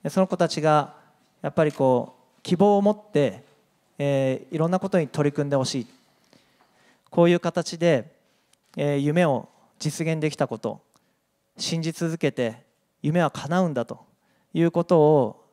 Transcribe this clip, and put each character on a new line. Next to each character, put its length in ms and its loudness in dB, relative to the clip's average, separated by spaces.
で、 80 -6
そ 100 0
の 60 2
子 100 -6
た 120 0
ち 120 -6
が 340 2
や 100 -6
っ 20 -20
ぱ 120 2
り 80 0
こ 440 0
う、 40 -20
希 140 -2
望 200 4
を 60 2
持 100 4
っ 200 -8
て、 320 -2
え 520 -2
ー、 40 -12
い 40 -4
ろ 100 0
ん 20 -2
な 80 0
こ 100 -6
と 120 0
に 80 -4
取 220 0
り 40 -18
組 120 -2
ん 40 -6
で 60 0
ほ 80 0
し 180 -4
い。 40 -10
こ 160 2
う 60 6
い 40 4
う 60 0
形 380 -6
で、 340 0
え 200 -2
ー、 20 -2
夢 260 0
を 240 -2
実 280 -6
現 140 -4
で 100 -2
き 60 -16
た 100 -2
こ 120 -10
と、 240 -10
信 240 -6
じ 120 -6
続 260 -4
け 120 0
て、 340 -6
夢 220 0
は 80 0
叶 320 -2
う 60 0
ん 60 -6
だ 100 -4
と 200 -16
い 100 0
う 80 4
こ 140 -2
と 160 4
を 520 4